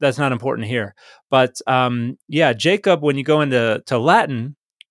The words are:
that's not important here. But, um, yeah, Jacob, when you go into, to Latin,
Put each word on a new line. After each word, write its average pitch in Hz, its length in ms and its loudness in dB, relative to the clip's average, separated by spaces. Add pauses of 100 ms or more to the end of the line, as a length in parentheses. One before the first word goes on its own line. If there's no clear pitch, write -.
that's 131 180 0
not 139 140 0
important 117 360 -6
here. 110 260 -6 (360)
But, 127 360 2
um, 123 520 -2 (100)
yeah, 147 260 2
Jacob, 170 480 0
when 143 160 0
you 135 60 -4
go 151 180 2
into, 117 440 0
to 127 120 0
Latin, 143 580 0 (340)